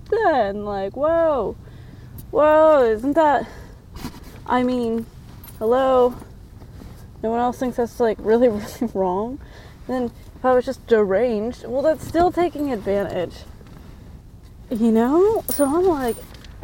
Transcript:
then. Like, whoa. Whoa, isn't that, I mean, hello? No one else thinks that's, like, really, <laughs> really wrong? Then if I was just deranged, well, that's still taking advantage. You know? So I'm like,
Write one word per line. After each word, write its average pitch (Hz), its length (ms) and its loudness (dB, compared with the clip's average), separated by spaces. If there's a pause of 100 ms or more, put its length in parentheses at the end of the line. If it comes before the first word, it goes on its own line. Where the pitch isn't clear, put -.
then. 254 540 0
Like, 202 320 -6
whoa. 302 600 0 (760)
Whoa, 302 540 6
isn't 226 280 0
that, 302 320 4 (1040)
I 247 140 2
mean, 233 420 -2 (540)
hello? 247 560 2 (1040)
No 220 100 -2
one 233 100 0
else 240 180 -2
thinks 247 160 -4
that's, 233 240 -4
like, 226 220 2
really, 233 260 4
<laughs> - 0 -
really 220 460 -4
wrong? 202 460 -2 (480)
Then 254 180 -4 (300)
if - 100 -6
I 254 80 4
was 247 120 4
just - 220 -8
deranged, 214 800 2
well, 254 160 -4
that's 302 260 0
still 349 240 2
taking 294 400 -2
advantage. 196 640 -4 (1400)
You 226 220 2
know? 320 580 2
So 285 160 0
I'm 330 200 2
like, 269 300 0 (480)